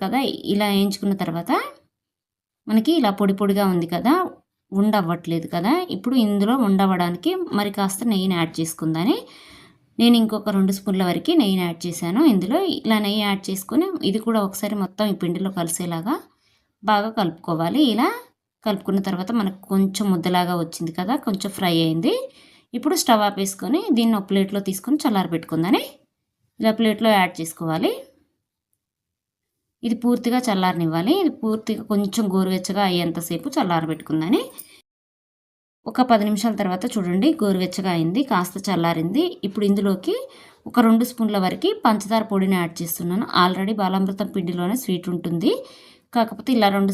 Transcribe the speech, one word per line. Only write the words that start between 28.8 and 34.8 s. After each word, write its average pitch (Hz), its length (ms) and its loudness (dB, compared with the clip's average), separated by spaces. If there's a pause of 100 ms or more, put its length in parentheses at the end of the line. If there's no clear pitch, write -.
ఇది 240 220 -2
పూర్తిగా 240 340 2 (100)
చల్లారనివ్వాలి. 180 720 2
ఇది 330 100 2 (120)
పూర్తిగా 220 400 -2 (100)
కొంచెం 202 400 0
గోరువెచ్చగా 185 560 0
అయ్యేంతసేపు 170 600 -2 (100)
చల్లారబెట్టుకుందని. 160 840 0 (1500)